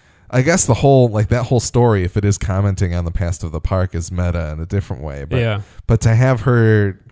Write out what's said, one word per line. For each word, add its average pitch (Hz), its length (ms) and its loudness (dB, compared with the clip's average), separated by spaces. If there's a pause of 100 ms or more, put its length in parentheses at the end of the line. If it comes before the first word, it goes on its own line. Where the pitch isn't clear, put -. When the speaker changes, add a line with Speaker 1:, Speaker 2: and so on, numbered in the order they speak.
(300)
Speaker 1:
I 127 120 0
guess 165 220 2
the 131 100 4
whole, 131 340 4
like, 107 220 0
that 120 160 0
whole 127 120 2
story, 113 460 2
if 87 120 -4
it 101 80 -2
is 101 140 2
commenting 95 560 -2
on 87 100 -2
the 85 60 -6
past 85 320 -4
of 85 80 -8
the 78 100 -6
park, 92 360 -4
is 82 160 -6
meta 87 400 -4
in 76 80 -8
a 82 60 -8
different 92 360 -4
way. 71 220 -10
But, 101 160 -2
Speaker 2:
Yeah. 107 220 -2 (260)
Speaker 1:
but 117 140 2
to 113 120 2
have 123 280 2
her 110 580 2 (120)